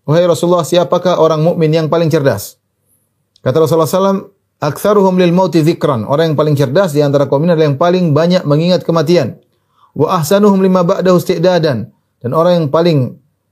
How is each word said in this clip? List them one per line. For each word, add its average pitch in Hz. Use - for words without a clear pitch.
Wahai 175
Rasulullah, 175
siapakah 175
orang 160
mukmin 165
yang 160
paling 170
cerdas? 135
Kata 147
Rasulullah 160
sallallahu 190
alaihi -
wasallam, -
"Aktsaruhum 190
lil 175
mauti 175
dzikran." 147
Orang 156
yang 139
paling 151
cerdas 143
di 147
antara 143
kaum 143
ini 175
adalah 156
yang 139
paling 175
banyak 175
mengingat 165
kematian. 160
"Wa 160
ahsanuhum 196
lima 185
ba'dahu 180
isti'dadan." 165
Dan 120
orang 170
yang 147
paling 160